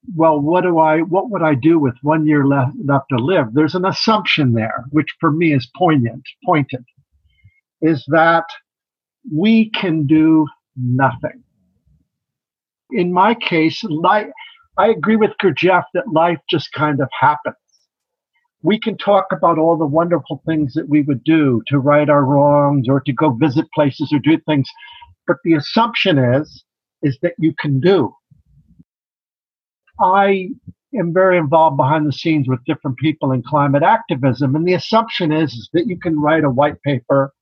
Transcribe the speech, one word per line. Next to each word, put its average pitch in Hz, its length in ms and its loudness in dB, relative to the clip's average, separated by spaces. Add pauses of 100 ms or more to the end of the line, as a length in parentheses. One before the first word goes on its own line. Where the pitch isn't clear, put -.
(140)
well, 156 240 2
what 160 220 0
do 170 180 0
I, 160 220 2
what 185 280 -2
would 185 140 -4
I 156 100 2
do 156 260 2
with 127 220 0
one 156 240 0
year 147 200 2
left, 139 380 0
left 139 260 -2
to 131 80 -2
live? 131 360 0
There's 151 220 0
an 180 100 -2
assumption 156 680 0
there, 113 360 -4
which 147 300 -2
for 160 120 0
me 160 220 0
is 127 220 -2
poignant, 151 480 0 (220)
pointed, 143 400 -2 (960)
is 160 260 0
that 165 380 2 (880)
we 220 400 2
can 160 360 -2
do 156 400 4 (300)
nothing. 127 680 -4 (1500)
In 180 200 -2
my 208 240 2
case, 160 480 -2
li-, 208 480 0 (460)
I 190 100 2
agree 208 300 0
with 208 140 2 (100)
Gurdjieff 175 420 2 (100)
that 175 200 -4
life 165 260 0 (100)
just - 220 -4
kind 147 300 -2
of 127 80 -4 (100)
happens. - 360 -2 (1040)
We 196 180 0
can 220 180 -6
talk 196 340 2
about 165 280 0
all 160 180 2
the 160 80 -2
wonderful 160 600 -2
things 151 280 -4
that 156 160 -6
we 151 120 4
would 139 220 -4
do 147 440 2
to 143 120 0
right 147 300 2
our 143 140 4
wrongs 143 640 2
or 135 140 0
to 139 120 -4
go 156 180 0
visit 135 420 0
places 147 400 -2
or 147 60 0
do 156 180 2 (100)
things, 147 220 -2 (580)
but 120 160 0
the 165 120 2
assumption 196 640 0
is, 131 460 0 (400)
is 143 180 -2
that 170 160 -2
you 160 220 0
can 139 200 -2
do. 170 360 2 (1800)
I 196 500 2 (460)
am 170 180 -2
very 185 240 4
involved 156 380 2
behind 151 320 0
the 143 40 -2
scenes 151 360 -2
with 127 180 -4
different 143 320 -6
people 151 340 -2
in 127 100 -2
climate 143 420 0
activism, 139 720 0
and 160 120 -2
the 180 80 2
assumption 214 560 -2
is, 156 220 -2
is 117 200 -16
that 170 140 -2
you 180 100 -6
can 160 220 -4
write 151 240 2
a 147 60 0
white 139 340 -2
paper 139 580 -2